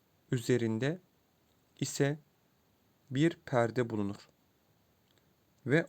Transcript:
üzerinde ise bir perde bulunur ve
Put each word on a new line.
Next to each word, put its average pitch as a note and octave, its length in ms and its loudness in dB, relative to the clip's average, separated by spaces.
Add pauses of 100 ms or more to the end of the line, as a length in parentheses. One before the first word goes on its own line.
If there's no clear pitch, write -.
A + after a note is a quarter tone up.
(320)
üzerinde A#2+ 720 0 (800)
ise C#3+ 400 -2 (920)
bir D3+ 360 0
perde A#2 440 2
bulunur G2+ 400 -6 (1400)
ve D3+ 240 2